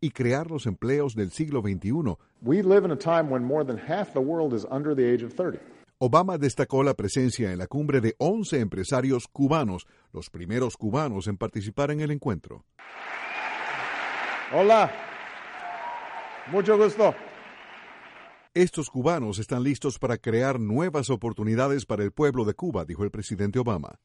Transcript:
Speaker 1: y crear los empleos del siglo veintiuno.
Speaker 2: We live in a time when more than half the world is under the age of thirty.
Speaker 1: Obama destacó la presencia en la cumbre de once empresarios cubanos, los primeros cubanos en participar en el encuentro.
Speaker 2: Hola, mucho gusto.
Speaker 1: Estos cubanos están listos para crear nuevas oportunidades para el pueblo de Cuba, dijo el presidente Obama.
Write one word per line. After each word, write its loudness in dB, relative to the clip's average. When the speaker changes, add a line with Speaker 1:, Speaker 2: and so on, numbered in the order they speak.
Speaker 1:
y -2
crear 0
los -6
empleos 0
del -2
siglo -2
veintiuno. -2
Speaker 2:
We 2
live 6
in 2
a 0
time 2
when 0
more 0
than -4
half -4
the 2
world 0
is -2
under -2
the 4
age 2
of -10
thirty. -2
Speaker 1:
Obama 4
destacó 2
la 4
presencia 0
en -4
la -6
cumbre 0
de 2
once 0
empresarios 0
cubanos, 0
los -12
primeros -4
cubanos -2
en -2
participar -4
en -2
el -2
encuentro. -6
Speaker 2:
Hola, 6
mucho 4
gusto. 6
Speaker 1:
Estos 2
cubanos 0
están -2
listos -2
para 0
crear 0
nuevas 0
oportunidades 0
para -2
el 0
pueblo 2
de 0
Cuba, -4
dijo -6
el -2
presidente -2
Obama. -4